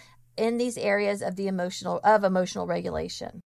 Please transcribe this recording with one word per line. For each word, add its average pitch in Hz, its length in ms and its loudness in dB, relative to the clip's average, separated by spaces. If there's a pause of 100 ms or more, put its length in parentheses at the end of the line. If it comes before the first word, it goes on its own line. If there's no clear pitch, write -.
(360)
in 226 200 2
these 240 220 -2
areas 202 420 0
of 185 160 -4
the 196 120 -2
emotional, 180 540 -4
of 214 220 6
emotional 185 420 2
regulation. 170 840 -6